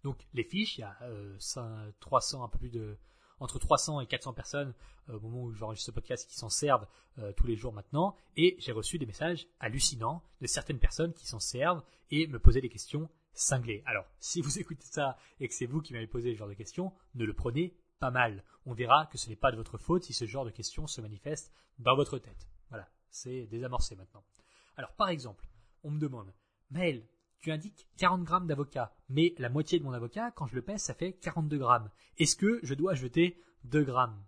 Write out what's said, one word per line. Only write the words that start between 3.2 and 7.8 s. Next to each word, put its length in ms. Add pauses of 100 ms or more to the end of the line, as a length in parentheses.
entre 200
trois 200
cents 220
et 60
quatre 180
cents 100
personnes, 400 (340)
euh, 80
au 40
moment 240
où 100
j'enregistre 320
ce 80
podcast 340
qui 80
s'en 140
servent, 360 (320)
euh, 140
tous 140
les 100
jours 160
maintenant. 440 (200)